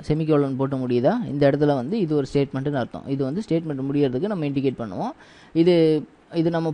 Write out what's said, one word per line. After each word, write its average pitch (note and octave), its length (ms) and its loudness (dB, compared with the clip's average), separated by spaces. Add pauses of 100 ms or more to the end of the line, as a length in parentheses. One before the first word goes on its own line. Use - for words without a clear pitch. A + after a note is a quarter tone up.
செமிகோலன் D3+ 480 2
போட்டு C3+ 320 -2
முடியுதா? B2 260 4 (120)
இந்த C#3 260 2
இடத்துல C#3+ 140 2
வந்து C#3+ 340 0
இது D#3 160 0
ஒரு C#3 180 0
ஸ்டேட்மெண்ட்டுன்னு C#3 400 -2
அர்த்தம். A2+ 340 -6
இது C#3 160 -2
வந்து D3 260 -4
ஸ்டேட்மெண்ட் D#3+ 320 -2 (100)
முடியறதுக்கு C#3+ 360 0
நம்ம F3+ 180 -4
இண்டிகேட் C#3 340 -2
பண்ணுவோம். A#2 320 -8 (420)
இது, D#3+ 500 4 (300)
இது E3 160 0
நம்ம E3 240 -2